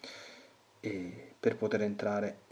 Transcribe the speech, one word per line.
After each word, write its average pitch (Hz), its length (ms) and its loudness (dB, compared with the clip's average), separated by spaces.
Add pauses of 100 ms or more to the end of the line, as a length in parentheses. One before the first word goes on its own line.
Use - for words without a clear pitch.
(800)
e 95 580 -6
per 113 160 4
poter 107 260 2
entrare 104 580 2 (120)